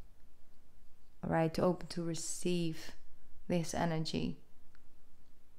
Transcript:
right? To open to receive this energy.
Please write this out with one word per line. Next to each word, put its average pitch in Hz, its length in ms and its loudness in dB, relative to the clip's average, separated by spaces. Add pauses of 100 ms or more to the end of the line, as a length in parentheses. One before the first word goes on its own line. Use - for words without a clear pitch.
(1300)
right? 165 280 4
To - 80 2
open 175 260 4
to 170 160 -2
receive 165 880 2 (560)
this 170 260 2
energy. 160 640 2 (1200)